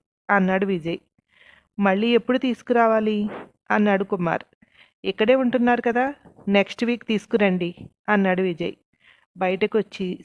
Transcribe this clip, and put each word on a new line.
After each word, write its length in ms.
అన్నాడు 360
విజయ్. 320
"మళ్ళీ 300
ఎప్పుడు 300
తీసుకురావాలి?" 920
అన్నాడు 340
కుమార్. 380
"ఇక్కడే 300
ఉంటున్నారు 460
కదా, 340
నెక్స్ట్ 360
వీక్ 200
తీసుకురండి" 680
అన్నాడు 340
విజయ్. 300
బయటకొచ్చి 880